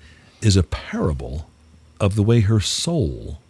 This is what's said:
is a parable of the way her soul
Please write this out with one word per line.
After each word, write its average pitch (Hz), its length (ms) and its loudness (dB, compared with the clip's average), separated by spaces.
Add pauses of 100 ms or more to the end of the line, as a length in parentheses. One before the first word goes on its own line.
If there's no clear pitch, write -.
(420)
is 98 160 4
a 90 40 4
parable 80 840 -6 (500)
of 101 180 2
the 107 60 2
way 117 180 4
her 107 200 4
soul 73 800 -4 (120)